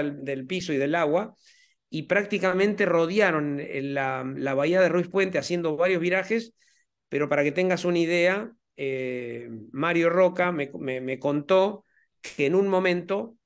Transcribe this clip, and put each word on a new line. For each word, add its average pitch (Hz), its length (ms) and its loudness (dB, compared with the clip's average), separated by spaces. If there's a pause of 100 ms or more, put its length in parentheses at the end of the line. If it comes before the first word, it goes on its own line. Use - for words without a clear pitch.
del, 143 200 -8
del 135 220 -6
piso 175 280 -4
y 139 40 0
del 143 160 0
agua, 170 420 0 (540)
y 156 140 -6
prácticamente 196 840 0
rodearon, 165 760 2
eh, 139 220 -6
la, 135 540 -4
la 135 180 -4
bahía 160 260 2
de 180 100 6
Ruiz 170 180 0
Puente 185 320 0
haciendo 165 360 -2
varios 175 260 2
virajes, 185 520 -2 (560)
pero 147 180 -2
para 147 160 2
que 147 80 0
tengas 185 320 0
una 175 140 0
idea, 175 540 2 (240)
eh, 127 720 -6 (220)
Mario 165 400 2
Roca 180 400 4
me, 143 260 -4
me, 127 240 -6
me 131 160 -4
contó 185 680 2 (380)
que - 240 -4
en 151 80 2
un 196 140 4
momento 185 680 0 (100)